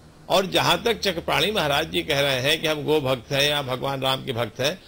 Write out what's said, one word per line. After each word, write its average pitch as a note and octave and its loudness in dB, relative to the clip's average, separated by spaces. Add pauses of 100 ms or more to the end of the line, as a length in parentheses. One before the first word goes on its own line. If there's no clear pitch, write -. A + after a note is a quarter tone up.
(300)
और F#3 4
जहां D#3+ 2
तक A#3 -2
चक्रपाणी E3 0
महाराज D#3+ 0
जी F3 -2
कह D3 0
रहे C#3 2
हैं D3 0
कि D#3+ 0
हम D3+ -2
गो D3 2
भक्त C3 -2
हैं C#3+ 2
या D3 -2
भगवान C3+ -4
राम C3 -2
के C3+ -4
भक्त A2+ -4
हैं, D3+ -2